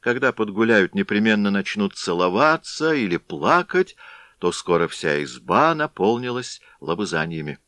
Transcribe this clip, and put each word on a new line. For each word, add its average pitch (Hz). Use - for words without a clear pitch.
когда 123
подгуляют, 104
непременно 104
начнут 98
целоваться 113
или 107
плакать, 165
то 87
скоро 85
вся 73
изба 98
наполнилась 123
лобызаниями. 80